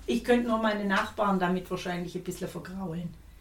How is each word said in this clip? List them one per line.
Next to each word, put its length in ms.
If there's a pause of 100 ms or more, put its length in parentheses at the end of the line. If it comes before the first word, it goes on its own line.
Ich 180
könnte 240
nur 80
meine 260
Nachbarn 560
damit 320
wahrscheinlich 440
ein 80
bisschen 260
vergraulen. 640 (280)